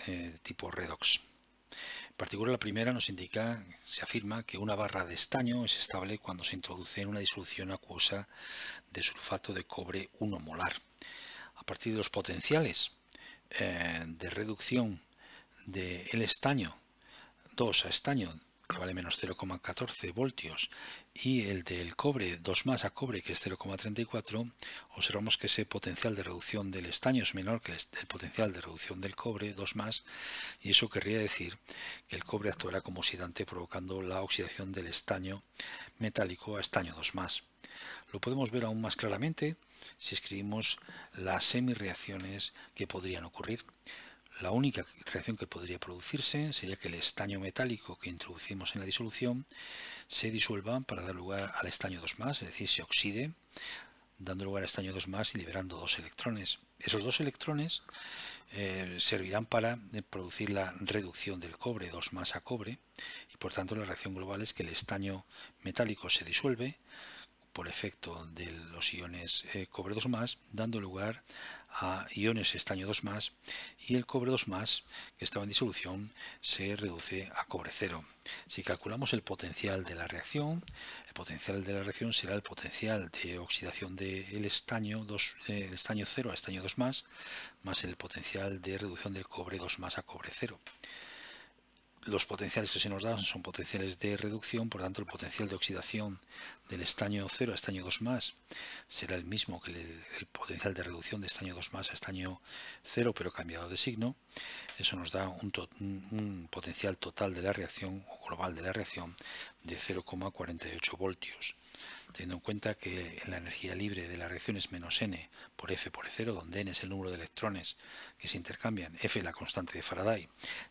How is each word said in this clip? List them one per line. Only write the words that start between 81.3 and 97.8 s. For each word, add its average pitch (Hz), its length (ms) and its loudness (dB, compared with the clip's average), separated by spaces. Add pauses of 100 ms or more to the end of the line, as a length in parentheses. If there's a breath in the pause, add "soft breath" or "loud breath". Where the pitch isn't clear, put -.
de 101 120 0
la 98 100 0
reacción 113 280 0
será 92 220 2
el 104 80 2
potencial - 640 0 (140)
de 87 160 -2
oxidación 90 560 -2
del 95 500 -2
estaño 107 600 0
dos, 104 320 0 (100)
eh, 101 220 0
el 92 60 -6
estaño 104 320 0
cero 123 260 -2
a - 20 -4
estaño 95 260 -4
dos 95 160 -2
más, 127 280 2 (580 loud breath)
más 92 220 0
el 90 100 -4
potencial 98 680 -4
de 95 160 0
reducción 98 360 -4
del 95 140 -6
cobre 92 300 -4
dos 90 200 -2
más - 180 -4
a 76 60 -2
cobre - 300 -10
cero. - 280 -4 (1500 loud breath)
Los 101 200 4
potenciales 104 440 0
que - 100 4
se 101 100 4
nos 98 120 0
dan 110 220 2
son - 180 -2
potenciales 95 560 -2
de 101 200 2
reducción, 110 500 0
por 113 140 -4
tanto 107 180 -2
el 101 60 -4
potencial 104 420 -2
de 98 60 -2
oxidación 98 640 -2 (480 loud breath)
del 87 140 -2
estaño 104 480 2
cero 117 220 2
a - 20 -2
estaño 95 280 -2